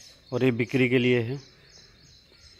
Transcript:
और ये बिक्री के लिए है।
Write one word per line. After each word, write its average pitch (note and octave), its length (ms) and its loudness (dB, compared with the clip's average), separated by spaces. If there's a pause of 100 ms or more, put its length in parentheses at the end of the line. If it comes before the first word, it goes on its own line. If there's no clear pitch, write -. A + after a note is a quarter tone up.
(320)
और B2 120 -2
ये C3 100 4
बिक्री B2 360 0
के B2+ 80 2
लिए B2 240 2
है। B2 160 -8 (1200)